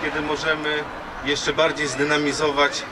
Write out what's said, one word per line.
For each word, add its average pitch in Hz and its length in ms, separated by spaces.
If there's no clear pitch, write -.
kiedy 151 180
możemy 151 600
jeszcze 143 280
bardziej 151 340
zdynamizować 143 1040